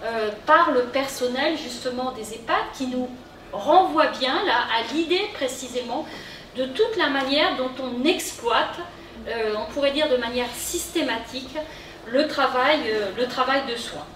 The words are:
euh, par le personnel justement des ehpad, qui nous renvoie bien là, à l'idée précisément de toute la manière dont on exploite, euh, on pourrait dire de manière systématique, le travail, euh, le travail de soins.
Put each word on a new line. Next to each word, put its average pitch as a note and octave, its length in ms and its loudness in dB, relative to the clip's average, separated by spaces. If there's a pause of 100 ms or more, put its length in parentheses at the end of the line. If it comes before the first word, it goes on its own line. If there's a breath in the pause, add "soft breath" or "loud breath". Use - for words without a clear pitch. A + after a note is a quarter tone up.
euh, A3 260 0 (160)
par D#4 260 8
le B3 140 4
personnel C4+ 680 0
justement B3 560 -6
des G#3+ 220 -10
ehpad, E4 280 0 (120)
qui C4 120 -4
nous B3+ 220 -2 (440)
renvoie D4+ 560 4
bien C#4 360 0
là, C4+ 220 2 (100)
à A3+ 160 -2
l'idée E4+ 420 0
précisément B3 720 -4 (500 loud breath)
de B3+ 100 0
toute A4 300 2
la D#4 120 2
manière C#4 480 2
dont B3+ 140 -2 (100)
on B3 240 -4
exploite, C#4+ 760 0 (500 loud breath)
euh, A3 300 0
on A3 140 -6
pourrait C#4 200 2
dire D4+ 160 2
de B3+ 80 4
manière B3 380 -2
systématique, C4+ 1000 -4 (520 loud breath)
le C#4 180 4
travail, C4 600 4
euh, G#3 300 0
le B3 100 0
travail C4 440 2
de A#3 60 -4
soins. - 400 -10